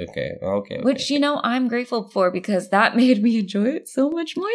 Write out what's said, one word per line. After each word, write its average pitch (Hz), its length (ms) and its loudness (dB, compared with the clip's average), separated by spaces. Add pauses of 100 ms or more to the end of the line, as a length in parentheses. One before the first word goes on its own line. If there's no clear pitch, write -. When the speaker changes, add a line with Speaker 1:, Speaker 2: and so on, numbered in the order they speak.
Speaker 1:
okay. - 320 -6
Okay, 98 440 -4
Speaker 2:
Which, 262 220 0
Speaker 1:
okay. 277 100 -4
Speaker 2:
you 285 40 0
know, 285 240 0
I'm 254 240 0
grateful 233 420 -4
for 185 200 2
because 180 400 -2
that 202 260 4
<laughs> 240 80 6
made 247 200 6
me 226 160 4
enjoy 202 300 0
it 320 200 -6
so 277 220 0
much 339 260 -6
more 392 180 -2